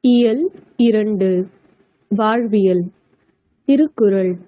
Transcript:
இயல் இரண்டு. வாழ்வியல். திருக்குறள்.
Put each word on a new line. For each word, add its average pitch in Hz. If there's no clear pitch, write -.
இயல் 247
இரண்டு. 208
வாழ்வியல். 202
திருக்குறள். 202